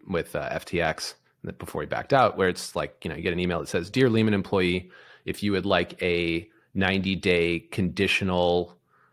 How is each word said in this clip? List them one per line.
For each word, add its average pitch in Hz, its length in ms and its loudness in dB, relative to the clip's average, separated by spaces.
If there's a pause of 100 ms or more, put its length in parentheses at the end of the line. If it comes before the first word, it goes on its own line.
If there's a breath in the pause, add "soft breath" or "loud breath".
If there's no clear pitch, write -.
with, 85 260 -4
uh, 69 160 -4
F - 140 -6
T - 160 -2
X - 340 -2 (440)
before 82 240 -8
he 73 40 -8
backed - 260 -4
out, 123 240 4
where 92 120 4
it's - 260 -6
like, 76 300 -6
you 87 60 -6
know, 82 60 -8
you 85 60 -10
get 90 100 0
an 87 80 -2
email 90 200 0
that 73 80 -10
says, 90 220 -4
"Dear 127 180 4
Lehman 110 260 4
employee, 90 560 0 (340 loud breath)
if - 180 -8
you 101 100 0
would 95 140 0
like 92 360 0
a 85 460 0 (260 soft breath)
ninety-day 92 840 2 (100)
conditional, 90 1080 0 (340)